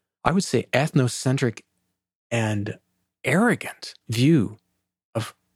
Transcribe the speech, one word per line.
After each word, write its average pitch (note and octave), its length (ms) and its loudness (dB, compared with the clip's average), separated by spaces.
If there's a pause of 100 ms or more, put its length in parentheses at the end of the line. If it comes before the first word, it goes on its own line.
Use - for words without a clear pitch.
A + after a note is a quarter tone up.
(240)
I C#3+ 80 2
would F#3 120 2
say, - 300 0
ethnocentric C3 880 0 (680)
and G#2+ 460 -2 (460)
arrogant - 720 -2 (120)
view B2 500 2 (560)
of A2+ 200 -6 (220)